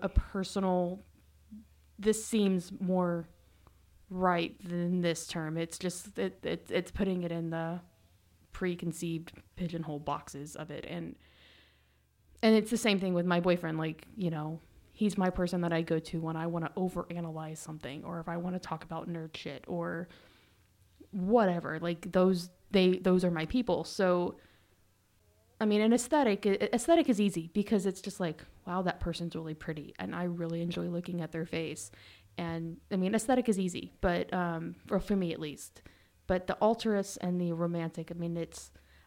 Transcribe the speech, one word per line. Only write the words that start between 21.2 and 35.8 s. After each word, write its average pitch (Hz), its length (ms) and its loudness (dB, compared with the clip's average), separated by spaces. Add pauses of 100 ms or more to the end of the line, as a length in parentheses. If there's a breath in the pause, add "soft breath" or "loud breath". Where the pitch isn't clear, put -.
Like, 170 320 -4
those, 185 380 4 (200)
they, 185 280 6
those 180 260 6
are 180 60 4
my 160 160 0
people. 175 380 0
So, 180 520 2 (1200 soft breath)
I 220 60 0
mean, 208 140 4
an 220 120 6
aesthetic, 247 540 4
a-, 202 280 2
aesthetic 330 340 6
is 214 120 6
easy 175 320 0
because 202 340 2
it's 190 140 -2
just - 200 -8
like, 160 220 -4 (240)
"Wow, 185 160 -2
that 180 180 -2
person's 170 340 -4
really 160 200 -6
pretty, 156 440 -8
and - 160 -6
I 175 100 -2
really 170 380 -2
enjoy 175 260 -2
looking 175 320 -4
at 160 120 -6
their 165 140 -4
face." 160 440 -6 (460 soft breath)
And, 165 400 -6 (160)
I 208 40 2
mean, 185 180 2
aesthetic 240 340 4
is 202 100 4
easy, 180 420 -2
but, 175 320 2
um, 170 440 -2 (140)
or 196 100 2
for 202 160 0
me 180 160 0
at - 80 -8
least. - 420 -10 (460 soft breath)